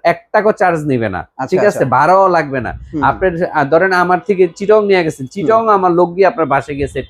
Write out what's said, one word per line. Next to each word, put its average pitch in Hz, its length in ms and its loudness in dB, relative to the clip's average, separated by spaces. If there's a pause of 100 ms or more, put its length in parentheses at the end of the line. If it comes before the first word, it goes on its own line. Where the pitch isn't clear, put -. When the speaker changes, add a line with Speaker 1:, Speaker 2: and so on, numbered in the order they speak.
Speaker 1:
এক - 280 -2
টাকাও 214 200 2
চার্জ 180 340 0
নিবে 120 240 -2
না। 90 100 -6
Speaker 2:
আচ্ছা, 131 260 -10
Speaker 1:
ঠিক 180 220 0
Speaker 2:
আচ্ছা। - 120 -2
Speaker 1:
আছে? 135 100 0
ভাড়াও 170 380 2
লাগবে 147 340 -2
না। 98 120 -8 (200)
Speaker 2:
হুম। 147 100 -4
Speaker 1:
আপনার, 180 280 0 (140)
আহ, 151 180 -2
ধরেন 165 280 2
আমার 180 360 0
থেকে 185 280 4
চিটং 208 320 2
নিয়ে 185 160 2
গেছেন, 143 220 -6
Speaker 2:
হুম। - 60 -16
Speaker 1:
চিটং 220 360 0
আমার 190 240 2
লোক 170 240 0
গিয়ে 190 120 4
আপনার 160 180 0
বাসায় 139 300 -4
গিয়ে 139 120 -4
সেট 131 220 -8